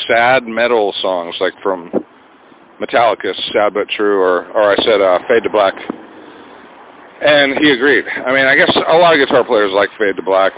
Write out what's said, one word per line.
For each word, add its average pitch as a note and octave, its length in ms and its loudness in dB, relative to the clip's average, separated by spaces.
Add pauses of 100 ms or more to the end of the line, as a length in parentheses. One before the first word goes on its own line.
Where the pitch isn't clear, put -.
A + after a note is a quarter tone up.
sad A#2+ 400 2
metal A2+ 540 0
songs, F2 380 -4
like F#2 240 -4
from F2 280 -6 (880)
Metallica's G#2+ 580 -2 (140)
Sad G#2 220 0
But G2 160 -4
True, G2+ 320 0
or, F2+ 320 0
or G#2 180 2
I G2 120 2
said, G2+ 180 2
uh, F2+ 260 2
Fade A#2 160 2
to G2+ 60 -4
Black. G2 240 2 (1500)
And C#3+ 380 0
he D3 140 2
agreed. B2+ 360 0
I - 240 -6
mean, C3+ 140 0
I C3+ 100 2
guess E3+ 140 2
a - 280 0
lot E3+ 180 4
of C#3+ 40 2
guitar C3 240 2
players G#2+ 280 0
like G2 260 0
Fade G2 200 0
to F2+ 40 -6
Black, F#2+ 360 0